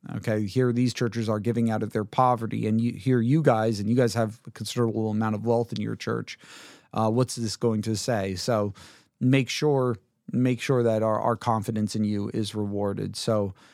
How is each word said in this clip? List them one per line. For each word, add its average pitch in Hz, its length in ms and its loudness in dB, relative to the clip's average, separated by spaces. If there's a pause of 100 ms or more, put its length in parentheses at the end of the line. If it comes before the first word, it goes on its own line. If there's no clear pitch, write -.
(180)
Okay, 107 300 -2
here 123 260 2
these 120 220 2
churches 113 340 -2
are 107 120 0
giving 113 300 0
out 110 120 0
of 104 100 -6
their 107 120 0
poverty, 113 640 0
and 107 140 2
you, 117 120 0
here 127 280 2
you 131 220 2
guys, 113 360 4
and 101 100 -4
you 120 80 2
guys 123 180 2
have 113 320 -2
a - 60 -18
considerable 110 580 -2
amount 107 240 0
of 107 100 -6
wealth 117 280 0
in 104 100 -4
your 110 140 -6
church. 113 420 -6 (560)
Uh, 110 160 2
what's 120 260 0
this 113 200 -4
going 110 260 0
to 110 140 -2
say? 98 380 -2
So 104 380 0 (480)
make 131 300 4
sure, 131 460 2 (360)
make 123 280 2
sure 127 240 2
that 110 180 4
our, 110 180 2
our 117 160 2
confidence 107 580 0
in 107 100 0
you 104 280 -2
is 104 220 -4
rewarded. 101 600 -4
So 104 380 0 (220)